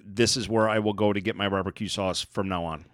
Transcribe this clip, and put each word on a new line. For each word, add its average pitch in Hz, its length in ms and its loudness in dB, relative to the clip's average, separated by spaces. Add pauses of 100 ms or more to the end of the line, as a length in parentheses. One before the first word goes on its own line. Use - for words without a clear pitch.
this 110 340 2
is 110 100 -4
where 110 220 2
I 110 100 2
will 107 140 2
go 104 200 4
to 101 60 0
get 101 160 -2
my 101 140 0
barbecue 95 380 -2
sauce 92 340 -2
from - 260 -4
now 90 180 -2
on. 80 280 -8